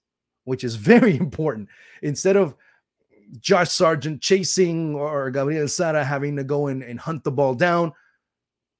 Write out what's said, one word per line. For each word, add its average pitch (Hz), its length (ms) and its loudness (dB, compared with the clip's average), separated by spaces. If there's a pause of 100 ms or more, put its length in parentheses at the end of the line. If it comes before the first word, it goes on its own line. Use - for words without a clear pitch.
(440)
which 127 200 -6
is 113 120 -6
very 196 400 6
<laughs> - 20 -6
important. 147 500 -4 (320)
Instead 185 360 0
of 170 180 2 (840)
Josh 180 300 2
Sargent 156 500 0
chasing 170 760 0
or 143 360 -4
Gabriel 143 380 -2
Sara 156 360 -2
having 143 320 -4
to 139 80 -4
go 143 220 -2
and, 131 160 -4
and 120 180 -12
hunt 127 240 -8
the 147 60 -2
ball 131 240 0
down, 170 380 0 (880)